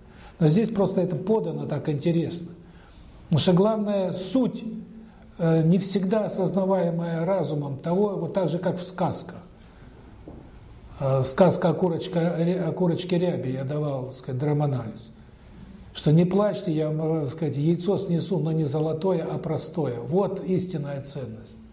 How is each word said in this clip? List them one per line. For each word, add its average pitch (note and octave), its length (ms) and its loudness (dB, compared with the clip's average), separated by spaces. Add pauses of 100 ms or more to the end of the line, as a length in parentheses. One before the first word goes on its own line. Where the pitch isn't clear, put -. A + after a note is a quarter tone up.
(380)
Но E3 80 6
здесь G#3+ 240 4
просто F#3+ 300 2
это E3+ 160 0
подано E3 500 -2
так C#3+ 220 -4
интересно. D3+ 640 0 (720)
Потому D3+ 140 2
что F#3 140 4
главная G3+ 600 2
суть, - 520 -2 (760)
э, E3 240 4
не E3+ 160 6
всегда G3+ 460 0
осознаваемая E3+ 1000 0
разумом D3 540 -2
того, F#3+ 380 0
вот D#3+ 180 -4
так F#3 140 2
же, C#3 100 0
как F3 200 -2
в - 40 -8
сказках. - 560 -4 (1600)
Э, C3+ 240 2
сказка F3 460 4
о - 40 4
курочка-, E3+ 920 0
о D3 40 -2
курочке F3+ 460 0
Рябе, C3 340 0
я C3+ 120 -4
давал, C#3+ 400 -4
так B2 100 -10
сказать, B2+ 260 -6
драманализ. C#3 720 -2 (840)
Что - 180 2
не E3+ 120 8
плачьте, F#3+ 480 0
я D3+ 180 0
вам, D#3 320 0
так C3+ 80 -4
сказать, C#3 260 -4
яйцо E3+ 400 2
снесу, E3+ 420 0
но D#3 140 0
не D#3+ 120 2
золотое, D#3 640 0
а - 100 -4
простое. C#3+ 600 -4
Вот F3 440 0
истинная C#3+ 580 -2
ценность. A2 540 -12 (160)